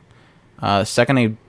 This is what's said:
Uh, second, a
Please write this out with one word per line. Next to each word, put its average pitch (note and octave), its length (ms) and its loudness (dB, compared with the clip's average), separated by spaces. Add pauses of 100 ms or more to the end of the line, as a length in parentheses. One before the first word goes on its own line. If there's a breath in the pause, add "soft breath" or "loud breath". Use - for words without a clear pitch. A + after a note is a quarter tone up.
(600 soft breath)
Uh, G2+ 240 0
second, A#2+ 360 0
a A2 160 0 (140)